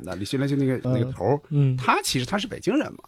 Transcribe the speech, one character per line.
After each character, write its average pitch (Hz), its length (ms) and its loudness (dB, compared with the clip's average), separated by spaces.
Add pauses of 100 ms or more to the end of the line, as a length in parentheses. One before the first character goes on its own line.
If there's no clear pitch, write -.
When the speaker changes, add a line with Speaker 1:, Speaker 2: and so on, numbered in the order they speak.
Speaker 1:
的， 92 100 -8
Speaker 2:
对。 90 60 -8
Speaker 1:
李 101 60 -4
旭 139 100 -6
良 135 140 0
就 143 60 0
那 139 100 2
个， 131 120 0
Speaker 2:
嗯。 127 160 0
Speaker 1:
那 120 120 2
个 131 60 -6
头 90 140 -4
儿， 143 140 4 (100)
Speaker 2:
嗯。 139 280 4
Speaker 1:
他 240 240 2
其 - 180 -2
实 123 60 -2
他 208 140 -2
是 226 80 -6
北 - 120 -10
京 - 160 0
人 285 180 0
嘛， - 140 -18